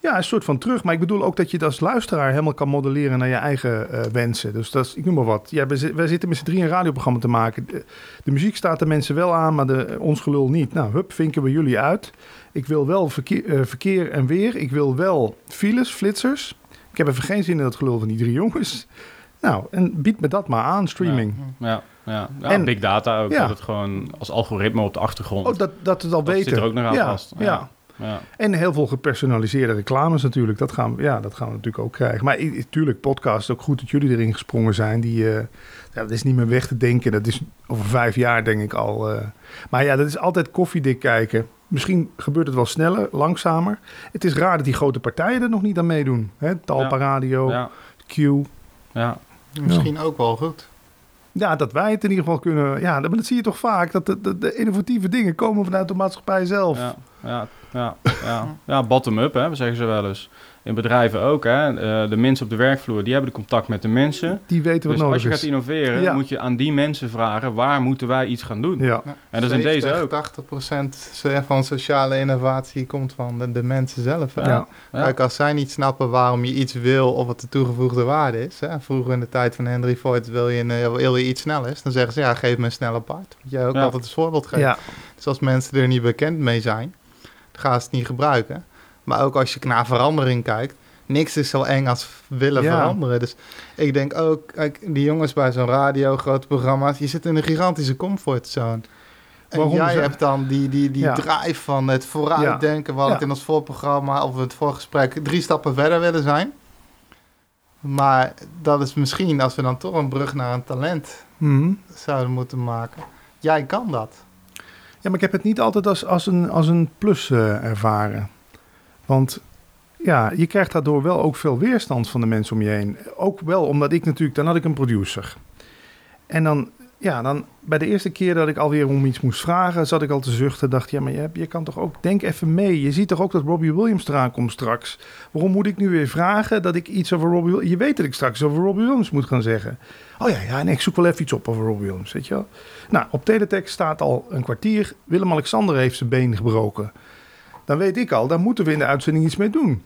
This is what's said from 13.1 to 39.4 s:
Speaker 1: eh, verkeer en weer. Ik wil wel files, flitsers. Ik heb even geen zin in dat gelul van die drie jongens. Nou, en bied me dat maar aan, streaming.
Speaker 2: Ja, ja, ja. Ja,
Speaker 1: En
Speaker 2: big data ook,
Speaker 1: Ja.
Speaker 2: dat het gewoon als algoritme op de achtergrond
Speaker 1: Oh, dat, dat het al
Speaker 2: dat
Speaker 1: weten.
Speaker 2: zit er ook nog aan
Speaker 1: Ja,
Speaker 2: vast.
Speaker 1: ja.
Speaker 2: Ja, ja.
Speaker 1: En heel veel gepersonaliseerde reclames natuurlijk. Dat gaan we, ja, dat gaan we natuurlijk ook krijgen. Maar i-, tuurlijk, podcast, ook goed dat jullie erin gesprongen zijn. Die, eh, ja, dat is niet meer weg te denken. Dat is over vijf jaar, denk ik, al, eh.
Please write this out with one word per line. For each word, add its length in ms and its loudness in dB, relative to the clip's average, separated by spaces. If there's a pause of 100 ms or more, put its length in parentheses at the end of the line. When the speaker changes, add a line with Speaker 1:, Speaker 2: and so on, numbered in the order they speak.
Speaker 1:
eh, 200 2
verkeer 460 -2
en 160 0
weer. 280 0
Ik 160 -6
wil 240 2
wel 420 0 (100)
files, 420 0
flitsers. 680 -2 (340)
Ik 60 -8
heb 100 2
even 160 -2
geen 200 0
zin 140 0
in 60 2
dat 120 0
gelul 240 0
van 80 -2
die 100 -2
drie 140 0
jongens. 560 -2 (540)
Nou, 300 0
en 300 0
bied 180 2
me 80 0
dat 200 -2
maar 160 0
aan, 240 0
streaming. 460 -2 (240)
Speaker 2:
Ja, 100 -6
ja, 140 -2 (220)
ja. 260 -6 (100)
Ja, 100 -6
Speaker 1:
En 160 2
Speaker 2:
big 140 0
data 440 2
ook, 80 -2
Speaker 1:
Ja. 80 2
Speaker 2:
dat 100 2
het 120 -6
gewoon 480 -6 (100)
als 120 -10
algoritme 500 0
op 120 -2
de 60 -8
achtergrond 480 -4
Speaker 1:
Oh, 80 0
dat, 160 -2 (100)
dat 200 0
het 120 -4
al 100 2
Speaker 2:
dat 100 0
Speaker 1:
weten. 160 0
Speaker 2:
zit 100 2
er 60 0
ook 80 0
nog 120 0
aan 80 2
Speaker 1:
Ja, 160 2
Speaker 2:
vast. 280 -6
Speaker 1:
ja. 80 -2
Speaker 2:
Ja, 240 -2 (380)
ja. 140 -6 (160)
Speaker 1:
En 160 2
heel 200 2
veel 140 2
gepersonaliseerde 880 2
reclames 500 2
natuurlijk. 340 2
Dat 140 -2
gaan 240 -2
we, 60 -6
ja, 180 0
dat 140 -8
gaan 140 -8
we 60 -8
natuurlijk 300 -6
ook 100 -4
krijgen. 320 -2
Maar 140 2
i-, 300 -4
tuurlijk, 320 0
podcast, 480 -2
ook 120 -4
goed 180 -2
dat 100 -12
jullie 200 2
erin 240 2
gesprongen 400 0
zijn. 280 0
Die, 280 0
eh, 60 0 (580)
ja, 80 -8
dat 100 -6
is 120 -4
niet 120 4
meer 120 2
weg 200 2
te 100 -4
denken. 340 2
Dat 160 0
is 140 -2 (260)
over 180 -4
vijf 300 2
jaar, 280 2
denk 180 2
ik, 120 -4
al, 380 -2
eh. 100 -4 (480)